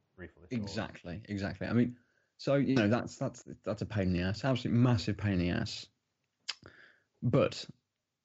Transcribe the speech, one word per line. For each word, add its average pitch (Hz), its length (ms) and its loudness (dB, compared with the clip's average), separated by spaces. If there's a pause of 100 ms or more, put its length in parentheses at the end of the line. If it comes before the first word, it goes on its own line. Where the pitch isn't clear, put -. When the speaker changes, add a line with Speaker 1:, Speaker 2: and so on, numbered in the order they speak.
(160)
Speaker 1:
briefly 85 320 -16
stolen. 120 160 -6
Speaker 2:
Exactly, 98 680 -8
exactly. 98 380 -6
I 92 40 -2
mean, 120 240 4 (400)
so, 139 200 0
you 135 180 2
know, 107 140 4
that's, 110 280 0
that's, - 280 -8 (200)
that's - 180 -6
a 95 40 -2
pain 92 220 0
in 92 40 2
the 87 100 0
ass, 95 220 -2
absolute 120 300 0
massive 117 420 4
pain 101 180 0
in 90 40 2
the 87 120 2
ass. - 360 -4 (1400)
But 123 420 2 (600)